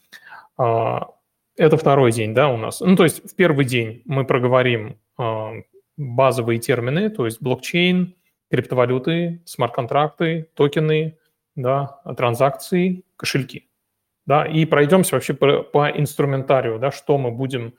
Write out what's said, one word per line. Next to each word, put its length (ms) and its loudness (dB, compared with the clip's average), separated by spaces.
А, 500 -2
это 200 4
второй 360 4
день, 220 -4
да, 140 2
у 80 -2
нас. 240 -8
Ну, 160 4
то 80 6
есть 260 -2
в 60 -20
первый 280 2
день 420 -4
мы 180 -2
проговорим, 760 0
а, 340 -6
базовые 600 0
термины, 520 -2
то 160 -4
есть 160 -8
блокчейн, 720 0
криптовалюты, 920 -2
смарт-контракты, 1120 -4
токены, 640 0
да, 440 -2
транзакции, 880 0
кошельки. 520 -6
Да, 200 2
и 200 2
пройдёмся 500 4
вообще 180 -2
по, 280 2
по 280 0
инструментарию, 880 -2
да, 140 -2
что 260 -2
мы 140 -4
будем, 460 -8